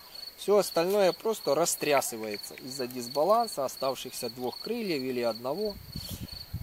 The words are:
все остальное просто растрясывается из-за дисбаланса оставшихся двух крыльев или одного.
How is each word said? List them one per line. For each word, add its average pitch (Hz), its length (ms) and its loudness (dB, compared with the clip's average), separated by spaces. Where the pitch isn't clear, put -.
все 202 200 4
остальное 185 560 4
просто 202 420 0
растрясывается 127 1000 0
из-за 131 320 -6
дисбаланса 139 760 2
оставшихся 127 680 -4
двух 123 280 -4
крыльев 202 440 -2
или 127 180 -2
одного. 131 540 -2